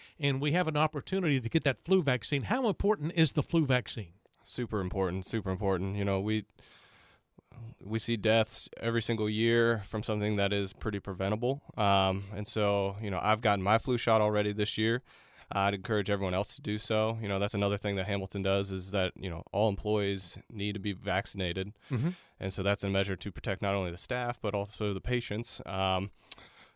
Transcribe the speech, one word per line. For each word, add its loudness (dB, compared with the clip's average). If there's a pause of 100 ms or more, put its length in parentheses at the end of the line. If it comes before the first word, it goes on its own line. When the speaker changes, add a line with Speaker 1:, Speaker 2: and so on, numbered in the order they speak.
(200)
Speaker 1:
And 0
we 2
have 2
an -2
opportunity 2
to -2
get 2
that 2
flu 4
vaccine. 0
How 0
important 0
is 4
the 0
flu 2
vaccine? -2 (300)
Speaker 2:
Super -4
important, 0
super -2
important. 0
You 0
know, 2
we, 0 (1300)
we -4
see -2
deaths 2 (120)
every 0
single 0
year 2
from -6
something 0
that 2
is -2
pretty -4
preventable. -2 (160)
Um, 4 (120)
and -6
so, 0
you -4
know, 0
I've 2
gotten 4
my 4
flu 0
shot 4
already 4
this -2
year. 2 (480)
I'd 2
encourage -2
everyone 0
else -2
to -18
do -2
so. 0
You -4
know, 0
that's 0
another 2
thing -2
that -2
Hamilton -4
does 2
is -6
that, 0
you -8
know, -8
all 2
employees -2 (120)
need -4
to -4
be -2
vaccinated. -2 (180)
Speaker 1:
Mm-hmm. 0 (300)
Speaker 2:
And -4
so -6
that's 0
a -2
measure 0
to -8
protect -6
not 0
only -2
the -8
staff, -6
but -2
also -4
the -4
patients. -4
Um, 0 (680)